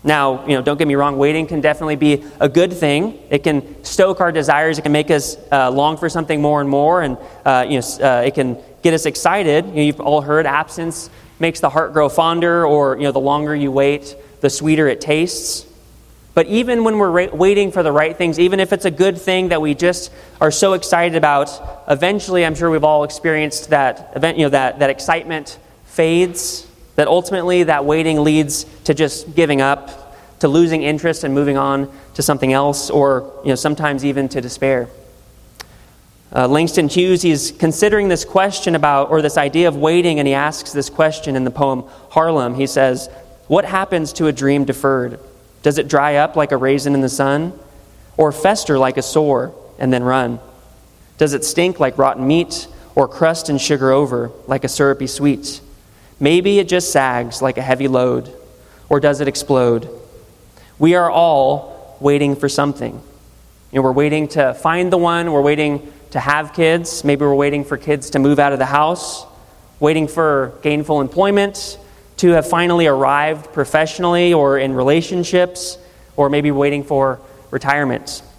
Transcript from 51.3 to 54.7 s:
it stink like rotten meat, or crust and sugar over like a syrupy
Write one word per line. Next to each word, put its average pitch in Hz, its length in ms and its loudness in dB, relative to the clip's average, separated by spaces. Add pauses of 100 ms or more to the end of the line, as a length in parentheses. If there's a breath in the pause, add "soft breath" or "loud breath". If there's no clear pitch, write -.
it 135 100 -4
stink 175 340 -2
like 131 200 0
rotten 131 280 0
meat, 165 420 0 (280 loud breath)
or 139 120 4
crust 165 420 -2
and 143 100 0
sugar 135 320 0
over 123 400 0 (140)
like 135 180 -2
a 131 60 -4
syrupy 139 380 0